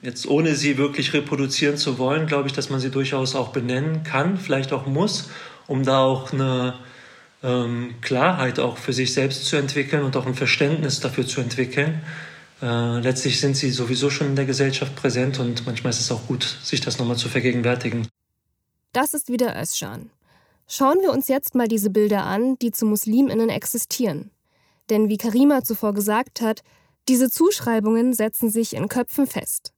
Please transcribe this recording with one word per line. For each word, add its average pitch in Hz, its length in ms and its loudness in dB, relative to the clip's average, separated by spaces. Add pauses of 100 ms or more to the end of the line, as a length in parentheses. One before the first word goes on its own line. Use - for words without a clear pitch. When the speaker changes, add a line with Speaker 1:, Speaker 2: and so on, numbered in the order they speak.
Speaker 1:
Jetzt 123 240 -8
ohne 156 300 4
sie 135 220 0
wirklich 143 360 0
reproduzieren 143 600 0
zu 143 220 -2
wollen, 143 300 2
glaube 143 200 0
ich, 135 60 -4
dass 135 160 -4
man 135 100 -2
sie 131 100 -2
durchaus 135 460 0
auch 123 140 -2
benennen 139 540 -2
kann, 156 340 0
vielleicht 135 340 -2
auch 135 140 -2
muss, 151 440 0 (380)
um 135 160 0
da 135 160 4
auch 131 320 2
eine, 127 440 0 (680)
ähm, 120 560 -2
Klarheit 131 600 2
auch 123 180 -2
für - 160 -4
sich 123 200 0
selbst 135 320 0
zu - 120 0
entwickeln 147 460 0
und 135 120 0
auch 131 100 -2
ein 127 80 -2
Verständnis 143 680 0
dafür 127 260 -2
zu - 140 -4
entwickeln. 131 600 -2 (600)
Äh, 117 400 0
letztlich 127 400 0
sind 139 160 2
sie 139 120 0
sowieso 127 400 0
schon 143 180 -2
in 135 100 0
der 139 80 2
Gesellschaft 135 500 0
präsent 131 420 0
und 120 280 -2
manchmal 123 260 -4
ist 113 80 -2
es - 100 -2
auch 117 160 -4
gut, - 380 -4
sich - 160 -2
das - 200 -4
nochmal 120 180 0
zu 120 100 -2
vergegenwärtigen. 120 800 0 (840)
Speaker 2:
Das 262 200 0
ist 294 140 -6
wieder 247 340 0
Özcan. - 480 -8 (600)
Schauen 277 320 2
wir 370 100 2
uns 262 160 0
jetzt 269 260 0
mal 240 140 2
diese 214 220 0
Bilder 208 340 2
an, 233 380 0
die 233 100 0
zu - 140 -2
MuslimInnen 220 640 2
existieren. - 840 -4 (580)
Denn 214 200 4
wie 214 80 0
Karima 247 460 4
zuvor 214 300 -2
gesagt 214 460 0
hat, 220 240 -2 (460)
diese 254 220 6
Zuschreibungen 233 840 2
setzen 220 380 0
sich 226 240 0
in - 120 -2
Köpfen 254 380 0
fest. - 520 -6